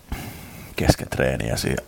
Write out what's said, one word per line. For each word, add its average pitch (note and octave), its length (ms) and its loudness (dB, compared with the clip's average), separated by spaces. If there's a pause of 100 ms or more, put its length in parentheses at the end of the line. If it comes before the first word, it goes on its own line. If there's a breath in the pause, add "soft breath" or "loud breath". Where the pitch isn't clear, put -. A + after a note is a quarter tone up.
(760 loud breath)
kesken - 340 4
treeniä B1+ 480 2
siinä - 300 0